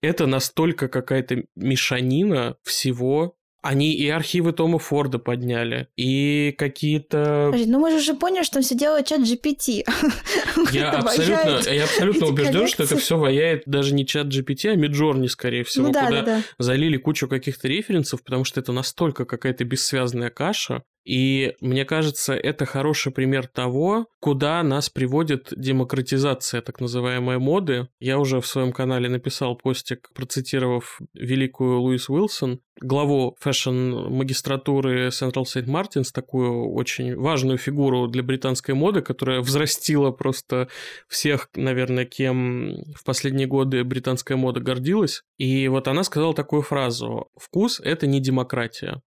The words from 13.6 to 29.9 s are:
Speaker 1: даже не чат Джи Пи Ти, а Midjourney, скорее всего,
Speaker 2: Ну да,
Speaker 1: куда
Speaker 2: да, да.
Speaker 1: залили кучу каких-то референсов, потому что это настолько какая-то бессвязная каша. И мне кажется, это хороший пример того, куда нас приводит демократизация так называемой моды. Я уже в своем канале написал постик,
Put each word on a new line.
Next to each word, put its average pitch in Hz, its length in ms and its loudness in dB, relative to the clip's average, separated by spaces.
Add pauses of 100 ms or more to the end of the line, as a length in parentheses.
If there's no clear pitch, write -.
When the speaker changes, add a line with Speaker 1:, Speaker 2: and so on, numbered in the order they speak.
Speaker 1:
даже 139 280 2
не 139 120 2
чат 147 220 -2
Джи 135 140 -2
Пи 135 120 -2
Ти, 202 140 -2
а 214 80 4
Midjourney, 147 500 2
скорее 120 380 -2
всего, 269 240 0
Speaker 2:
Ну 285 40 2
да, 269 140 2
Speaker 1:
куда 233 160 2
Speaker 2:
да, 220 40 -2 (100)
да. 220 60 0 (180)
Speaker 1:
залили 135 380 2
кучу 147 280 0
каких-то 131 400 -4
референсов, 156 560 0
потому 131 220 -2
что - 160 -4
это 131 100 -6
настолько 131 540 -2
какая-то 127 400 -4
бессвязная 123 680 -2
каша. 139 540 -4 (200)
И 131 580 0
мне 131 240 0
кажется, 151 480 0
это 143 320 -2
хороший 143 460 0
пример 131 340 0
того, 156 640 0 (120)
куда 147 420 2
нас 143 280 0
приводит 139 680 0
демократизация 131 1040 0
так - 200 -12
называемой 123 580 -2
моды. 135 500 0 (100)
Я 131 200 0
уже 131 240 2
в - 40 -6
своем 127 260 0
канале 127 360 -2
написал 123 480 -2
постик, - 580 -4